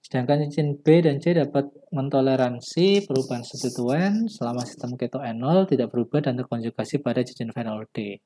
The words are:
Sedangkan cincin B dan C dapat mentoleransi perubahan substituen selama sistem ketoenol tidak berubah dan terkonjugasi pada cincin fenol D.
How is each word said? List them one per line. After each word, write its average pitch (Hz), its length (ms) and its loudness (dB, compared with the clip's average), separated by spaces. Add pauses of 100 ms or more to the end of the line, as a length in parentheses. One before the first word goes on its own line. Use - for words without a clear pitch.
Sedangkan 139 400 0
cincin 143 400 -2
B 160 160 8
dan 151 160 2
C 170 160 0
dapat 143 400 0 (160)
mentoleransi 135 1200 0
perubahan 127 320 -2
substituen 147 880 -2
selama 123 400 -6
sistem 127 320 -10
ketoenol 127 640 0
tidak 120 320 0
berubah 120 240 0
dan 127 160 -2
terkonjugasi 120 640 -4
pada 120 240 4
cincin 117 320 -8
fenol 110 320 -6
D. 104 380 -8